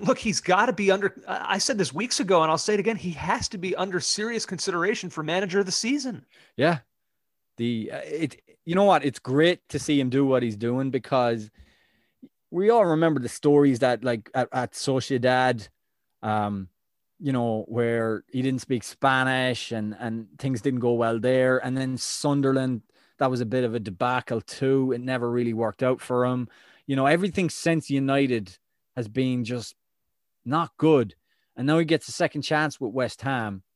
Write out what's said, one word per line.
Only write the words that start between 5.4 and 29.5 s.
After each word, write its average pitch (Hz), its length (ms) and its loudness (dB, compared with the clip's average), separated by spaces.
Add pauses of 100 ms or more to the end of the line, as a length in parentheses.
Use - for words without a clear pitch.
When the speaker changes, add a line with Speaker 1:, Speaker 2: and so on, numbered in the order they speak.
Speaker 1:
of 196 60 0
the 185 60 -4
season. 254 540 -4 (300)
Speaker 2:
Yeah. 151 220 2 (800)
The, 117 360 -4
uh, 135 120 -10
it, 156 360 -6 (240)
you 165 100 -4
know 196 100 4
what? 170 200 6
It's 143 160 -2
great 156 400 2 (100)
to 147 80 -4
see 147 220 0
him 127 100 0
do 139 160 2
what 131 160 2
he's 113 140 -2
doing 123 340 -2
because 120 600 0 (1000)
we 185 180 0
all 226 160 6
remember 160 340 4
the 120 120 -4
stories 143 480 6
that, 120 260 0
like, 120 300 -4
at, 123 180 0
at 123 200 -4
Sociedad, 127 960 0 (540)
um, 104 460 -2 (500)
you 143 140 -4
know, 117 340 -2
where 117 640 -2
he 127 120 -4
didn't 131 180 -2
speak 123 220 -4
Spanish 131 880 0
and, 107 260 -4
and 113 280 -6 (120)
things 131 220 -2
didn't 127 200 -2
go 120 120 2
well 117 260 2
there. 127 460 2
And 127 120 -4
then 131 200 -4
Sunderland, 135 880 0 (360)
that 135 120 2
was 123 100 -2
a 123 60 -2
bit 123 180 0
of 113 100 -2
a 117 60 -4
debacle 117 640 -4
too. 135 500 0
It 120 80 -4
never 123 300 -2
really 120 240 0
worked 110 280 -2
out 127 180 2
for 123 260 0
him. 127 200 -2 (400)
You 139 80 -2
know, 135 120 4
everything 170 420 2
since 165 400 0
United 135 680 0 (380)
has 113 120 -6
been 123 360 -2
just 117 300 -8 (680)